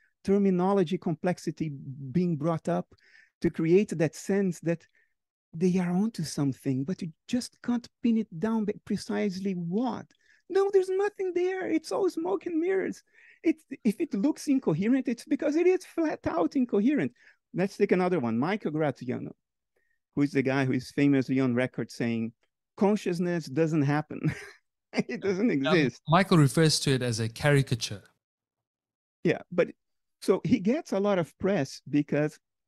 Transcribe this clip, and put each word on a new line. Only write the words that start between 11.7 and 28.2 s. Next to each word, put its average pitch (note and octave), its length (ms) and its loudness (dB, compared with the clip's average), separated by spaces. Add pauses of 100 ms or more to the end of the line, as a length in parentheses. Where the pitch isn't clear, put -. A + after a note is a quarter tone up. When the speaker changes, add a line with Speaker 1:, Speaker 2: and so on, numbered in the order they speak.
Speaker 1:
It's D#4+ 220 -4
all G4 160 0
smoke E4+ 380 -4
and E4+ 140 -4
mirrors. F4+ 420 -2 (400)
It's, D#4+ 220 0 (200)
if - 160 0
it D4+ 140 -4
looks B3 340 -2
incoherent, B3+ 600 0
it's A#3 160 -6
because D4+ 320 -2
it F4 100 2
is F#4 180 2
flat - 420 -4
out D#4+ 300 -2
incoherent. A#3 560 2 (420)
Let's F3+ 220 -2
take G3+ 160 2
another F3+ 280 2
one, A2+ 180 0
Michael F3+ 320 -2
Graziano, C3+ 640 -4 (800)
who D3 80 0
is C#3+ 100 0
the C#3 100 2
guy C3 220 0
who C3 80 0
is B2+ 180 -4
famously C#3 500 2
on B2 140 0
record B2+ 360 -2
saying, A#2 420 -4 (440)
"Consciousness F3+ 720 0
doesn't D#3 360 0
happen." D3 400 -2
<laughs> D3 100 0 (600)
It A#3+ 280 -4
doesn't G3+ 280 0
Speaker 2:
Um, D#3+ 60 0
Speaker 1:
exist. C#3+ 500 2
Speaker 2:
Michael F#3 300 4
refers D#3 440 4
to D3 120 0
it B2 100 0
as A#2 160 -2
a A2+ 80 -2
caricature. C3 800 0 (1200)